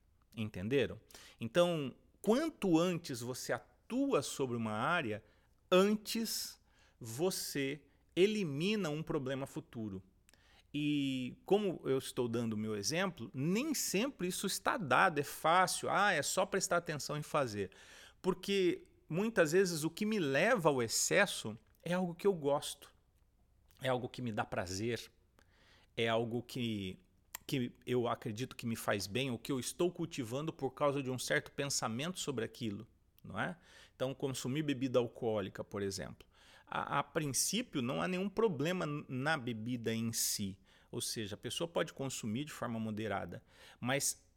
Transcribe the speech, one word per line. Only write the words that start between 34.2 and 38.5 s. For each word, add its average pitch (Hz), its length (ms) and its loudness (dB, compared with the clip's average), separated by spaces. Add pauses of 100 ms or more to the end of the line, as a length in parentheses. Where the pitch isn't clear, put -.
bebida 127 360 2
alcoólica, 110 640 -2
por 101 160 -6
exemplo. 92 480 -6 (380)
A, - 320 -2
a 143 40 0
princípio, 156 800 -2
não 143 220 -2
há 170 40 0
nenhum 185 220 -2
problema 180 560 0